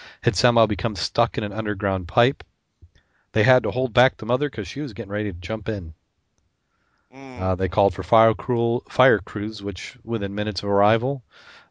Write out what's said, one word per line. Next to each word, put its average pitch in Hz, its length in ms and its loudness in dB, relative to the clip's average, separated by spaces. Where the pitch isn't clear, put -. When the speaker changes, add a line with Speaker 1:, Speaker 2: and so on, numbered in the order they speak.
Speaker 1:
had - 140 0
somehow 117 320 4
become 104 280 -2
stuck - 420 -2
in 113 60 -2
an 104 80 -4
underground 101 560 -2
pipe. 123 360 2
They 110 100 2
had 127 200 4
to 107 80 -2
hold 123 220 -2
back 123 240 4
the - 100 -10
mother 131 240 0
'cause 98 160 -8
she - 140 -10
was 135 120 -8
getting 98 180 -10
ready 104 200 -2
to 85 80 -8
jump 110 280 -8
in. 95 260 -6
Speaker 2:
Mm. 131 280 -14
Speaker 1:
Uh, 92 140 0
they 92 120 -2
called 98 280 2
for 95 80 -8
fire 113 320 4
crew, 117 520 -2
fire 127 320 4
crews, 104 440 -8
which 98 400 -10
within 101 320 -4
minutes 104 260 -4
of 101 80 -4
arrival, 110 540 4